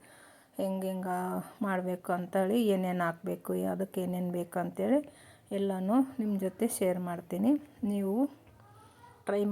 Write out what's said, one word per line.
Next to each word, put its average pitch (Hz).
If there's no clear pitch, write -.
ಹೆಂಗೆ 190
ಹೆಂಗೆ 180
ಮಾಡಬೇಕು 185
ಅಂಥೇಳಿ, 190
ಏನೇನು 180
ಹಾಕ್ಬೇಕು, 175
ಅದಕ್ಕೆ 190
ಏನೇನು 180
ಬೇಕು 175
ಅಂಥೇಳಿ 196
ಎಲ್ಲನೂ 196
ನಿಮ್ಮ 214
ಜೊತೆ 190
ಶೇರ್ 180
ಮಾಡ್ತೀನಿ. 180
ನೀವು 202
ಟ್ರೈ 202